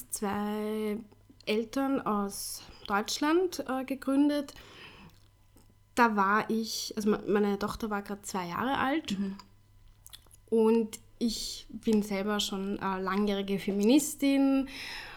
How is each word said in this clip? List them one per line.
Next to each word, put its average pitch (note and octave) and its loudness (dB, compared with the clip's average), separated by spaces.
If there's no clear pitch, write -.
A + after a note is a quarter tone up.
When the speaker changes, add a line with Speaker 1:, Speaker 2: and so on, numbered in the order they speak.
Speaker 1:
zwei G#3+ -2
Eltern C4 0
aus G3+ -4
Deutschland, D4+ 0
äh, C4 -2
gegründet. C#4+ 2
Da A#3 4
war G3+ 2
ich, A3 -4
also G#3+ 0
me-, - 2
meine G3+ 2
Tochter G#3 -4
war G3+ -4
grad G3+ -10
zwei F3+ -6
Jahre A#3 -2
alt. C4+ 0
Speaker 2:
Mhm. G3 -4
Speaker 1:
Und A3 4
ich - -4
bin G#3+ 0
selber G#3 -2
schon, G3 -4
äh, F#3+ -4
langjährige G3 0
Feministin, C4+ 4